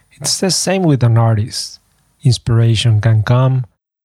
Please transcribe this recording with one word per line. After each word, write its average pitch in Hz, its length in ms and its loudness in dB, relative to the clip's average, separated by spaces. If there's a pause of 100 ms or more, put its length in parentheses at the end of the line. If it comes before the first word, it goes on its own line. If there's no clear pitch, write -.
(120)
It's - 280 -8
the 190 100 -2
same 190 320 -2
with 147 220 2
an 117 140 2
artist. 113 600 -2 (440)
Inspiration 117 800 0
can 107 200 2
come, 127 440 0 (380)